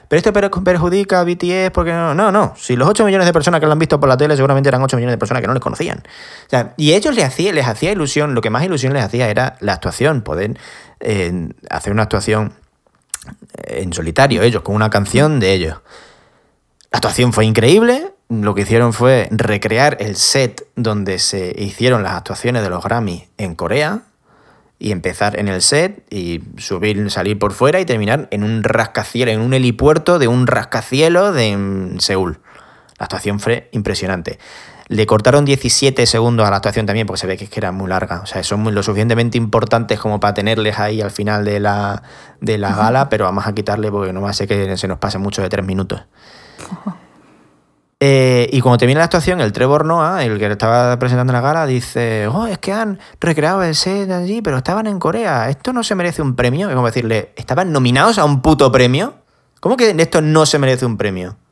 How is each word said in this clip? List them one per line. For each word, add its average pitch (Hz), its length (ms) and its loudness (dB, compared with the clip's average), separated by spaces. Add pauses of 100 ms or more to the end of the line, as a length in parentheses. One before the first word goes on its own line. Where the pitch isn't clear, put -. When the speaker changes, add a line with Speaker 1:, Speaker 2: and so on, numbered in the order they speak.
Speaker 1:
"Pero 151 100 2
esto 196 160 2
per-, 202 160 2
perjudica 180 680 0
a 175 40 2
B 175 120 -2
T 180 300 -2
S 185 60 -2
porque 175 200 -2
no". 170 240 0
No, 196 160 2
no. 202 260 2
Si - 180 -2
los 127 140 4
ocho 214 160 4
millones 190 220 4
de 175 60 4
personas 165 260 2
que 156 80 2
lo 151 60 4
han 156 60 2
visto 156 200 2
por 139 100 4
la 127 80 4
tele, 147 180 2
seguramente 139 340 2
eran 127 120 2
ocho 135 160 0
millones 120 160 0
de 113 60 -2
personas 120 220 -2
que - 60 -2
no 120 60 0
les 131 80 -2
conocían. - 380 -6
O - 500 -20
sea, 123 280 0
y 151 160 4
a 185 40 6
ellos 269 180 0
les 185 100 2
hacía, 170 280 -2
les 135 140 0
hacía 139 240 -2
ilusión, 147 420 -2
lo 117 80 -2
que 110 80 -2
más 120 140 0
ilusión 139 300 -2
les 135 100 0
hacía 117 260 -2
era 123 300 -2
la 101 140 -2
actuación, 120 480 -2
poder, 95 360 -6 (420)
eh, 90 500 -2 (200)
hacer 101 240 -4
una 110 100 2
actuación 107 500 -2 (1120)
en 85 260 -6
solitario, 90 480 0
ellos, 113 220 2
con 101 120 -4
una 107 140 2
canción 127 500 2
de 95 140 2
ellos. 85 220 -2 (1160)
La - 60 -2
actuación 120 360 2
fue 113 120 2
increíble. 220 680 4 (160)
Lo 107 260 -2
que 202 60 -2
hicieron 117 320 2
fue 120 380 4
recrear 110 680 0
el 104 160 -6
set - 600 0
donde 104 440 -2
se 92 380 -4
hicieron 113 440 0
las 95 120 -4
actuaciones 110 500 -4
de 95 80 -2
los 87 120 -6
Grammy 104 440 -4 (100)
en 95 160 -6
Corea 147 480 -2 (800)
y 104 120 -4
empezar 98 480 -4
en 104 80 -2
el 92 140 -4
set 175 500 0
y 104 300 -6 (160)
subir, 101 540 -4
salir 101 280 -2
por 101 140 -2
fuera 151 260 2
y 185 60 -2
terminar 113 460 -2
en 104 120 -4
un 110 200 -2
rascacielos, 110 680 -2
en 110 80 -2
un 127 120 0
helipuerto 139 640 2
de 131 80 4
un 123 200 2
rascacielos 160 880 2
de, 110 200 0
mm, 98 440 -4
Seúl. 95 400 -2 (580)
La - 80 -8
actuación 101 340 -4
fue 117 320 -2
impresionante. 95 680 -4 (480)
Le 107 180 0
cortaron 123 400 4
diecisiete 131 600 2
segundos 113 420 2
a 101 40 2
la 98 60 2
actuación 107 280 -2
también 104 220 -2
porque 95 140 -6
se 92 60 -6
ve 92 100 -4
que, 98 80 -12
es 98 40 -18
que - 100 -10
era 98 120 -4
muy 95 180 -6
larga. 95 320 -4
O 101 40 -14
sea, 92 180 -8
son 104 180 -2
muy, 110 120 0
lo 101 100 -2
suficientemente 113 540 0
importantes 113 640 0
como 104 200 -2
para 101 140 2
tenerles 107 460 -2
ahí 107 220 -2
al 98 100 -4
final 104 340 -2
de 104 140 -2
la, 101 440 -2 (380)
de 110 160 -2
la 98 140 -2
Speaker 2:
Ujú. 98 80 -2
Speaker 1:
gala, 127 300 2
pero 107 160 0
vamos 98 220 -2
a 107 60 -4
quitarle 104 380 -4
porque 98 220 -4
no 95 80 -6
va 101 100 -4
a - 20 -4
ser 101 140 -4
que 98 300 -2
se 95 100 -6
nos 95 120 -4
pase 98 200 -4
mucho 98 220 -4
de 92 80 -2
tres 98 160 -2
minutos. 95 380 -4 (680)
Speaker 2:
Ujú. 185 220 -10 (1080)
Speaker 1:
Eh, 131 500 4
y 139 80 2
cuando 123 180 4
termina 127 220 4
la 165 60 4
actuación, 180 340 0
el 107 140 0
Trevor 139 320 2
Noah, 165 400 0
el 107 120 -2
que 104 140 -2
estaba 120 480 2
presentando 123 320 2
la 123 100 2
gala, 156 240 0
dice, 120 600 -2
"Oh, 180 180 -2
es 208 140 -6
que 190 140 -6
han 208 260 -4 (220)
recreado 165 420 0
el 165 100 0
set 190 380 -2
allí, 185 300 -4
pero 151 160 -2
estaban 190 280 -2
en 202 140 -4
Corea. 165 500 -2
¿Esto 147 220 -6
no 240 100 -2
se 214 140 -2
merece 175 260 -4
un 131 140 -2
premio?". 131 340 0
Es 135 60 -2
como 123 120 2
decirle, 113 500 -2
"¿Estaban 165 340 -2
nominados 139 480 4
a 156 60 4
un 143 160 2
puto 147 300 6
premio? 131 440 4 (460)
¿Cómo 233 160 0
que 220 200 4
esto 160 240 2
no 156 240 4
se 151 140 2
merece 131 260 2
un 113 120 -2
premio? 95 400 -6 (140)